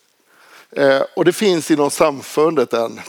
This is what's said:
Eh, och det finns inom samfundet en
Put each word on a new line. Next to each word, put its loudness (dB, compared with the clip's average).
Eh, 2
och 0
det 4
finns 0
inom 2
samfundet 0
en -4